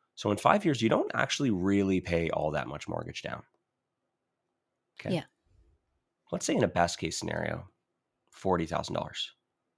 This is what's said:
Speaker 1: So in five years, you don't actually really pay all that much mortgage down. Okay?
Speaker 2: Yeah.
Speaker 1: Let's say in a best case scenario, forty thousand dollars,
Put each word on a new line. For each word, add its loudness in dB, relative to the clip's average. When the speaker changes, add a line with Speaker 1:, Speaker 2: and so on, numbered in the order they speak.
Speaker 1:
So 0
in 2
five 6
years, 2
you 6
don't 2
actually 0
really 4
pay 0
all 0
that -2
much -10
mortgage -8
down. -10
Okay? -2
Speaker 2:
Yeah. -4
Speaker 1:
Let's -4
say 0
in 4
a 2
best 0
case -6
scenario, -6
forty 0
thousand -4
dollars, -6